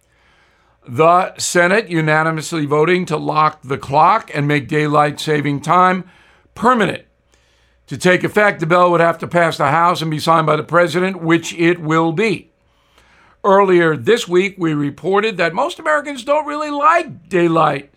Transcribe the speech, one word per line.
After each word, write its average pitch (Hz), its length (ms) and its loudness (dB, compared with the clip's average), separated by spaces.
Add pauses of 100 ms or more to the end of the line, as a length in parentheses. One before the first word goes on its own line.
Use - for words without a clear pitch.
(880)
The 165 500 2
Senate 180 520 0
unanimously 156 800 -2
voting 160 400 0
to 156 100 -4
lock 151 460 -2
the 131 160 -8
clock 170 520 0
and 147 160 -2
make 143 200 -2
daylight 151 520 0
saving 143 420 -4
time 180 480 0 (440)
permanent. 208 520 0 (840)
To 139 100 -10
take 180 260 0
effect, 202 380 0
the 165 40 -4
bill 180 260 4
would 170 100 2
have 170 160 2
to 143 100 -12
pass 165 300 0
the 151 100 0
House 165 340 0
and 160 80 -4
be 156 80 -4
signed 160 300 2
by 151 80 2
the 151 80 -4
president, 175 580 0
which 165 320 0
it 170 260 2
will 165 340 0
be. 202 400 -4 (880)
Earlier 185 540 4
this 180 320 0
week, 190 280 0
we 160 160 -2
reported 185 640 -2
that 170 160 -2
most 320 240 -4
Americans 294 460 -4
don't 294 220 -2
really 294 260 -6
like 302 560 -2
daylight 160 680 0